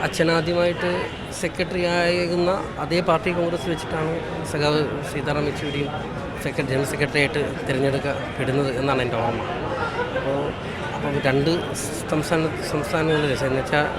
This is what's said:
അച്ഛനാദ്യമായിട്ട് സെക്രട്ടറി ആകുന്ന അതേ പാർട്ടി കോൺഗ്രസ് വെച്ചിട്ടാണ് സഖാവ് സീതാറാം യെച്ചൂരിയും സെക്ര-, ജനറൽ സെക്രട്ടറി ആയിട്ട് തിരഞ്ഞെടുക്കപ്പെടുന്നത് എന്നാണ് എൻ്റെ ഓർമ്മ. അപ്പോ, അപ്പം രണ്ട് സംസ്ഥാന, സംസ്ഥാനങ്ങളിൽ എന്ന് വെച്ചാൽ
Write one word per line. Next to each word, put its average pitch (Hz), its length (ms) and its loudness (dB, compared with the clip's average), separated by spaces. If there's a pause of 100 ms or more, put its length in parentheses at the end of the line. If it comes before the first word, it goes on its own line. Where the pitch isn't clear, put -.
അച്ഛനാദ്യമായിട്ട് 175 840 2 (520)
സെക്രട്ടറി 175 420 -2 (100)
ആകുന്ന 175 580 2 (320)
അതേ 160 160 2 (100)
പാർട്ടി 165 280 4
കോൺഗ്രസ് 170 340 0
വെച്ചിട്ടാണ് 160 420 -2 (380)
സഖാവ് 147 300 4 (300)
സീതാറാം 147 380 0
യെച്ചൂരിയും 143 420 -2 (520)
സെക്ര-, 143 280 -2
ജനറൽ 135 220 2
സെക്രട്ടറി 147 280 2
ആയിട്ട് 143 200 2 (260)
തിരഞ്ഞെടുക്കപ്പെടുന്നത് 135 1000 0 (100)
എന്നാണ് 135 260 4
എൻ്റെ 120 200 0
ഓർമ്മ. 113 180 0 (760)
അപ്പോ, 135 160 0 (600)
അപ്പം 143 200 -2 (120)
രണ്ട് 139 240 4 (600)
സംസ്ഥാന, 160 380 0 (220)
സംസ്ഥാനങ്ങളിൽ 151 600 2 (140)
എന്ന് 131 160 0
വെച്ചാൽ 147 240 2 (140)